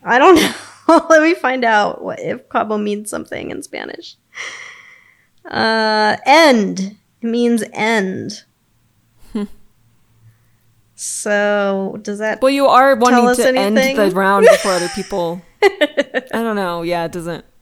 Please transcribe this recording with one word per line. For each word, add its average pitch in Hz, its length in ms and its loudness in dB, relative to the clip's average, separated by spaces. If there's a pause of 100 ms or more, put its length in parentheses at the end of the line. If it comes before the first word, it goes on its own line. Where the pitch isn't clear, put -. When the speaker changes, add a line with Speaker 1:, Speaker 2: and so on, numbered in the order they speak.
Speaker 1:
I 233 160 2
don't 339 160 8
<laughs> - 540 -2
know. 320 200 4
Let 320 140 4
me 330 120 2
find 262 300 -4
out 214 380 0
what, - 180 -10
if 226 280 -8
Cabo 214 280 -4
means 208 320 -6
something - 420 -10
in - 120 -12
Spanish. - 540 -14 (1300)
Uh, 220 720 0 (100)
end. 214 720 2 (260)
It 233 40 -8
means 233 360 0 (100)
end. 196 720 -4 (920)
Speaker 2:
Hmm. 208 120 -6 (1500)
Speaker 1:
So, 202 1040 -2
does 202 180 -8
that 214 200 -4
Speaker 2:
Well, 262 100 4
you 277 160 2
are 269 280 6
Speaker 1:
tell 226 80 -2
Speaker 2:
wanting 240 260 4
Speaker 1:
us 247 100 2
Speaker 2:
to 240 100 2
end 254 100 0 (200)
Speaker 1:
anything? 262 180 0
Speaker 2:
the 196 180 2
round 196 340 4
before 208 240 4
other 175 180 -2
people. 180 520 -6 (100)
Speaker 1:
<laughs> - 100 -4
Speaker 2:
I 302 720 -2
don't 220 240 -4
know. 175 260 -4
Yeah, 170 220 -4
it 165 80 -8
doesn't 170 320 -10 (180)